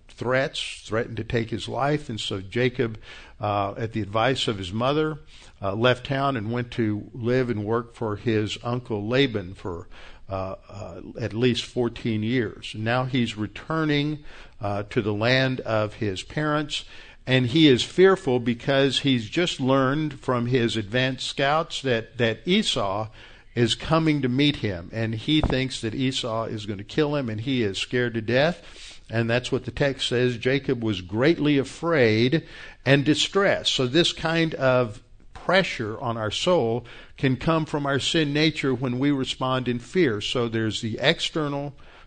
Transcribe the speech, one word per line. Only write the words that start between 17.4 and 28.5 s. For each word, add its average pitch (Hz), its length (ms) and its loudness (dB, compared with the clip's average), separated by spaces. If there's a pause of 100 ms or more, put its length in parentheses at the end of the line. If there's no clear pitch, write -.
he 156 220 8
is 123 140 8
fearful 180 580 4
because 131 600 2
he's 117 280 2
just 170 300 0
learned 135 640 2
from 120 260 0
his 117 300 2
advanced 123 500 -2
scouts 151 540 0
that, 113 380 -2
that 113 260 0
Esau 110 640 0 (460)
is 117 200 2
coming 160 460 2
to 127 80 0
meet 143 280 2
him, 90 360 -6
and 113 220 -2
he 151 260 0
thinks 131 400 -2
that 113 140 -4
Esau 127 500 -2
is 104 220 -6
gonna 104 180 -8
kill 147 320 0
him, 131 140 -2
and 107 100 -6
he 127 220 0
is 98 160 0
scared 123 360 -2
to 117 60 -2
death. 127 420 2 (500)